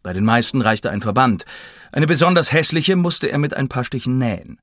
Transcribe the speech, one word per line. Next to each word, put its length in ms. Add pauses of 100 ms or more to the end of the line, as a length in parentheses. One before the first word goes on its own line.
Bei 120
den 100
meisten 380
reichte 300
ein 100
Verband. 440 (460)
Eine 140
besonders 460
hässliche 440
musste 320
er 100
mit 160
ein 160
paar 140
Stichen 340
nähen. 460